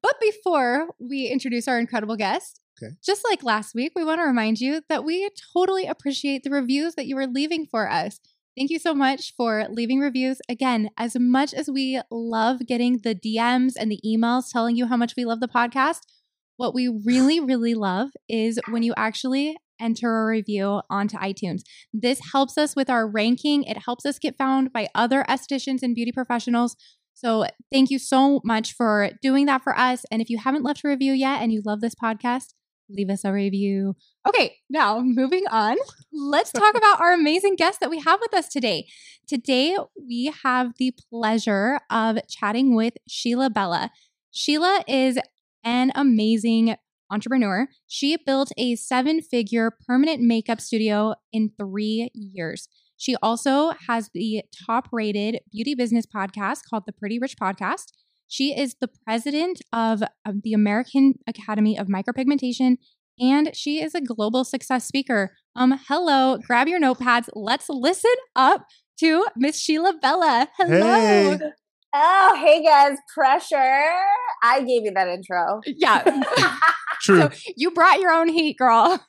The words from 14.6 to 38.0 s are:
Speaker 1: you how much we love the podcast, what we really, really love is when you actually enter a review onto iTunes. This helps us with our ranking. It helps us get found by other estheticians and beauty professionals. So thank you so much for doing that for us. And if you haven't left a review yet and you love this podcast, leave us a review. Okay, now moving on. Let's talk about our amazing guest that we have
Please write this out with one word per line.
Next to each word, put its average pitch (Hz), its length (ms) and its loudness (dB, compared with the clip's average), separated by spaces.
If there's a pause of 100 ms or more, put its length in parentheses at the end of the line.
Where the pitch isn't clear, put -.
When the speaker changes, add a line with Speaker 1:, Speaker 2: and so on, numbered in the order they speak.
Speaker 1:
you 247 100 0
how 240 100 -2
much 233 220 -2
we 247 80 -4
love 226 140 -4
the 240 80 -4
podcast, 262 540 -2 (560)
what 240 180 -4
we 247 120 0
really, 247 520 2
really 247 340 0
love 208 360 -2 (200)
is 226 300 -2 (100)
when 226 140 -2
you 233 120 0
actually 269 640 -4 (240)
enter 226 400 -2
a 220 60 0
review 202 520 -2 (100)
onto 202 280 -4
iTunes. 185 440 -6 (300)
This 247 300 -2 (100)
helps 277 280 0
us 302 160 0
with 269 160 -2
our 226 180 0
ranking. 247 540 0
It - 200 -8
helps - 220 -6
us 285 140 -4
get - 180 -6
found 262 340 0
by 214 220 -4
other 254 340 2
estheticians 262 540 -4
and 240 140 -2
beauty 233 160 -4
professionals. 240 680 -2 (380)
So 226 320 -2 (240)
thank 269 180 4
you 269 80 -2
so 269 480 2
much 226 300 -2
for 208 340 0 (120)
doing 277 260 2
that 269 160 0
for - 140 -2
us. 254 340 0
And 226 100 -2
if 233 80 -6
you 233 80 -4
haven't 269 260 -2
left 285 220 -4
a - 20 0
review 269 240 0
yet 269 300 0
and 226 100 0
you 214 140 -2
love 208 160 -4
this 226 140 -4
podcast, 240 580 -4 (340)
leave 196 220 -6
us 196 160 -4
a 196 80 -2
review. 196 640 -2 (340)
Okay, 403 280 0 (120)
now 247 340 0
moving 262 460 0
on. 226 260 0 (380)
Let's 294 380 -2
talk 415 260 2
about 415 240 4
our 339 100 4
amazing 359 440 2
guest 349 260 0
that 285 80 -2
we 330 100 -6
have 330 220 2